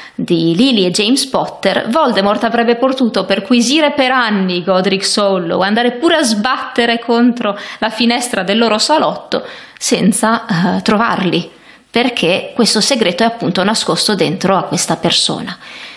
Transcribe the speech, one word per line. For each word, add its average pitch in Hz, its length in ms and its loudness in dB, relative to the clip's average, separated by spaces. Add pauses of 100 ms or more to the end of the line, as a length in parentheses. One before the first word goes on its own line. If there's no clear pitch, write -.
(160)
di 165 400 0
Lily 226 300 4
e 180 60 0
James 214 360 0
Potter, - 640 -2
Voldemort 233 540 2
avrebbe 233 320 2
potuto 240 500 0
perquisire 247 640 2
per 262 200 0
anni 196 520 0
Godric 190 540 0
Hollow, 180 440 0
andare 220 320 2
pure 330 240 2
a 320 60 2
sbattere 233 760 -2
contro 233 580 0 (200)
la 220 120 -2
finestra 233 540 0
del 196 140 0
loro 220 200 2
salotto - 680 -2 (320)
senza, 190 1000 0
eh, 190 40 -2
trovarli, 185 680 0 (400)
perché 233 640 0
questo 220 280 2
segreto 226 420 0
è - 20 4
appunto 226 380 -2
nascosto 208 520 0
dentro 180 400 0
a 165 80 0
questa - 340 -4
persona. - 600 -2 (400)